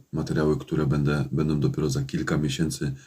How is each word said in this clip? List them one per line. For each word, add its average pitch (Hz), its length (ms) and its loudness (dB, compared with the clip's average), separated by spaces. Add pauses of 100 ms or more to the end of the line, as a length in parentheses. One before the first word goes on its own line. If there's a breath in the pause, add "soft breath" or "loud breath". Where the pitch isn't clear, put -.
(120)
materiały, 78 480 0
które 78 280 0
będę, 71 440 2
będą 76 280 2
dopiero 76 300 0
za 69 140 0
kilka 80 340 -2
miesięcy 76 560 -2 (140)